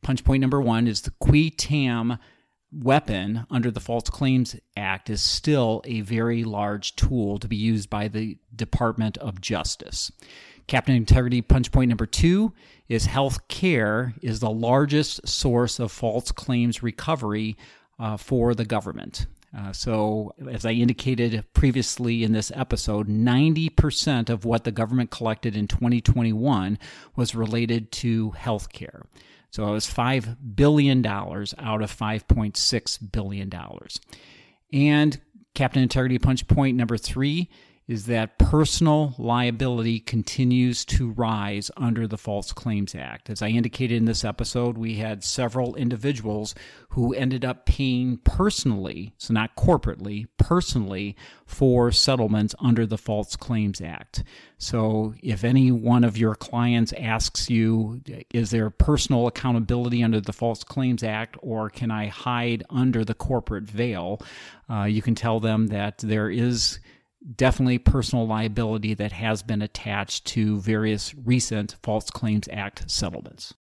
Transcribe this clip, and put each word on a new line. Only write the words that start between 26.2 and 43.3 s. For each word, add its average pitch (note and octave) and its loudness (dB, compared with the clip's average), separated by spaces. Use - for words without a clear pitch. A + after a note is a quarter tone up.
was A#2+ -2
related A2+ -2
to A2+ -2
health - -6
care. - -16
So A2 -4
it G#2 0
was A2 -2
five A#2+ -2
billion C#3 6
dollars G2+ -4
out A2 -2
of G#2 -2
five G#2+ -4
point G#2+ 2
six - -2
billion G2 -6
dollars. - -14
And D3 4
Captain C3 2
Integrity B2+ 2
punch C3 2
point C3+ 4
number A#2 0
three C#3+ -2
is G#2+ -6
that A2+ -2
personal D3+ 4
liability A#2 0
continues B2 0
to A#2+ -4
rise G#2 -4
under A#2 -2
the G#2 -8
False G2+ -8
Claims G2+ -4
Act. B1+ -14